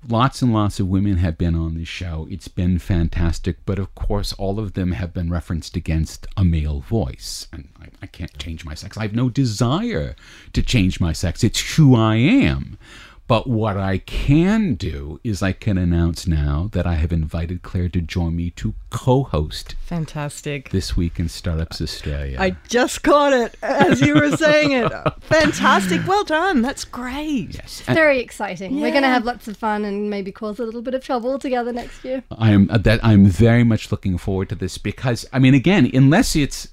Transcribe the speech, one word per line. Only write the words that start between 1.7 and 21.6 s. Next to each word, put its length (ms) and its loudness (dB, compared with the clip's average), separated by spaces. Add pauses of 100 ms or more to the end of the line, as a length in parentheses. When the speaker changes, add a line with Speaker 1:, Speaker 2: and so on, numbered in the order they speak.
Speaker 1:
this 100 -8
show. 420 -8
It's 180 -12
been 300 0
fantastic, 840 0
but 140 -4
of 160 -6
course, 400 -4
all 240 -4
of 160 -6
them 180 0
have 220 -6
been 160 -4
referenced 440 -6
against 520 -4 (100)
a 80 2
male 360 2
voice. 720 -6
And 200 -16 (100)
I, 60 -20 (160)
I 60 -16
can't 280 -14
change 300 -12
my 80 -10
sex. 240 -14
I 60 -4
have 100 -6
no 160 2
desire 840 0 (380)
to 100 0
change 380 2
my 140 0
sex. 280 -2
It's 340 -2
who 200 8
I 200 4
am. 600 2 (500)
But 200 0
what 320 0
I 200 0
can 760 2
do 500 -8
is 180 -2
I 100 2
can 260 -2
announce 480 0
now 460 0
that 140 -2
I 100 0
have 140 0
invited 520 -4
Claire 260 -4
to 140 -2
join 340 -2
me 140 -2
to 240 -6 (160)
co-host 880 -2
Speaker 2:
Fantastic. 920 -8
Speaker 1:
This 240 -2
Week 240 -2
in 120 -2
Startups 500 -6